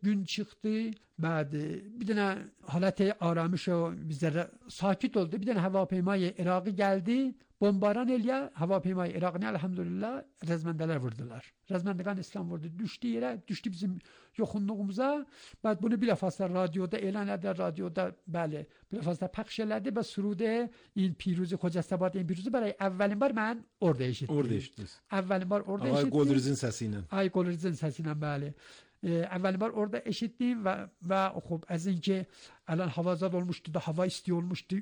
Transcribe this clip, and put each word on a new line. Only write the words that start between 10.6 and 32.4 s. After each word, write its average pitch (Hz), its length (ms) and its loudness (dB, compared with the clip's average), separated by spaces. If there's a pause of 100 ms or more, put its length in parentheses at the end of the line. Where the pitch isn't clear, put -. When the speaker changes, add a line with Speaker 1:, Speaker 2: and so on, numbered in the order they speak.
Speaker 1:
vurdular. 120 480 -6 (240)
Rəzməndəqan 185 500 -2
İslam 180 320 -6
vurdu, 165 160 -6 (100)
düşdü 220 300 -6
yerə, 233 400 -4
düşdü 208 240 -4
bizim 185 260 -2 (400)
yoxunluğumuza. 208 880 0 (380)
Bəd 214 180 2
bunu 220 200 2
bilafasla 190 480 2
radioda 185 480 0
elan 196 300 -2
elədi, 190 300 -2
radioda, 180 480 -2 (260)
bəli, 156 340 -2 (260)
bilafasla 175 360 -2
pəxş - 380 -6
elədi 214 320 -2
və 233 80 0
surudə 220 640 0 (260)
in 190 180 2
piruzi, 180 420 0
Xocəsəbad 180 640 0
in 175 80 -2
piruzi, 185 260 -2
bəli, 220 240 0
əvvəlin 196 420 0
bar 277 120 4
mən 220 320 -2 (180)
orada 151 220 4
eşitdim. 127 340 0
Speaker 2:
Orada 127 160 2
eşitdiniz. - 440 -6 (140)
Speaker 1:
Əvvəlin 190 380 0
bar 202 160 2
orada 196 200 -2
Speaker 2:
Ay, 135 80 2
Speaker 1:
eşitdim. 143 180 4
Speaker 2:
Qolrizin 139 420 4
səsi 117 360 -2
ilə. 104 120 -4 (100)
Speaker 1:
Ay, 190 180 2
Qolrizin 175 440 0
səsi 156 320 -4
ilə, 151 160 -2
bəli. 143 320 -4 (500)
E, 170 260 2
əvvəlin 185 320 0
bar 214 160 0
orada 214 320 -2
eşitdim 233 560 -2
və, 190 80 4 (320)
və 190 160 2 (240)
xub, 165 240 -4
az 170 160 -2
inki 190 380 0 (500)